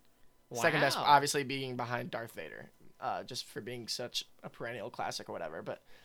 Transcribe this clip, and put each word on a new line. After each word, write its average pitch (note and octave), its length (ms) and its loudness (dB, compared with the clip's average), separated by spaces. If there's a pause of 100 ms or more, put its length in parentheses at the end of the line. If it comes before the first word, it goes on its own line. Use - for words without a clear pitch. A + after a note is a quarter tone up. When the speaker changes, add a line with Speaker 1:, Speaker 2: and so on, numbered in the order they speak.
(540)
Speaker 1:
Second D3+ 260 4
best, C#3 160 4
Speaker 2:
Wow. - 100 0
Speaker 1:
obviously C#3+ 380 8
being C3 320 -2
behind A#2+ 340 -4
Darth A2+ 220 -6
Vader, C#2 380 -10 (280)
uh, G2 260 -2
just B2 200 -8
for - 160 -10
being A#2+ 280 -8
such - 360 -4 (180)
a - 60 -12
perennial A#2 420 -8
classic A2 380 -6
or G2 40 -8
whatever. E2+ 300 -6
But - 200 -8 (220)